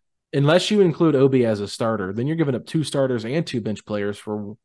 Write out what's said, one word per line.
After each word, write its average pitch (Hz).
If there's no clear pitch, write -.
unless 151
you 208
include 165
Obi 131
as 107
a 101
starter, 104
then 117
you're 160
giving 151
up -
two 160
starters 127
and 156
two 123
bench 107
players 104
for 107